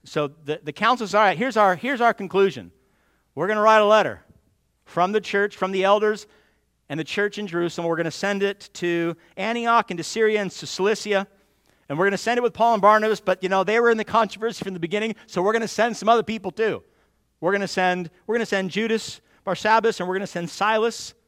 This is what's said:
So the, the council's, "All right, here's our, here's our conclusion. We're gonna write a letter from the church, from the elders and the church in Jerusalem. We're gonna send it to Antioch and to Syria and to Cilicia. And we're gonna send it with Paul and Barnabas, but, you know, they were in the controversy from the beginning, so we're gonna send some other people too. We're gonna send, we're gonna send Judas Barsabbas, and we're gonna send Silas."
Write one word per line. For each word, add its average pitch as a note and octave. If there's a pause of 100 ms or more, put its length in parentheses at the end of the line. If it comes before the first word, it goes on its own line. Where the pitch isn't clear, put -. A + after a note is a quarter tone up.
So D3 (120)
the, D3+
the D3
council's, A3
"All G#3
right, F#3
here's A#3
our, G3
here's B3
our A#3
conclusion. F3 (640)
We're D#3
gonna G#3+
write A3
a G#3
letter G3+ (640)
from F3+
the G#3+
church, G3+
from F#3+
the F#3+
elders G#3+ (600)
and C#3+
the D#3+
church G3+
in G#3
Jerusalem. E3+
We're E3
gonna E3
send G3
it G3
to E3+ (200)
Antioch A#3
and E3+
to E3+
Syria G#3+
and F#3+
to -
Cilicia. G3 (600)
And C#3+
we're F#3
gonna G3
send A#3+
it B3
with A#3+
Paul A#3
and G#3
Barnabas, G#3+
but, F#3
you F#3
know, F#3+
they G#3+
were A#3
in A3+
the A3
controversy G#3+
from F#3+
the F3+
beginning, G3+ (100)
so -
we're G3+
gonna A3+
send A3
some G3+
other A#3
people G#3+
too. G3+ (560)
We're E3
gonna G3+
send, F3+ (160)
we're G#3+
gonna A#3
send F#3+
Judas A3 (240)
Barsabbas, G#3+
and F3+
we're F#3
gonna G3
send E3+
Silas." A3 (140)